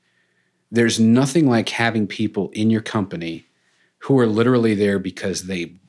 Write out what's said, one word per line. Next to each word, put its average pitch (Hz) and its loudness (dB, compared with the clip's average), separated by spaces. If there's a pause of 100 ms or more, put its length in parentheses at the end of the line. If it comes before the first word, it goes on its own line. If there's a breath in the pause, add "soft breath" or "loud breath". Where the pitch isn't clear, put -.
(720)
there's 113 2
nothing 135 4
like 113 0
having 113 -2
people 101 -4
in 107 0
your 110 2
company 85 -6 (540)
who 135 2
are 120 4
literally 113 2
there 101 0
because 92 -8
they 87 -8 (160)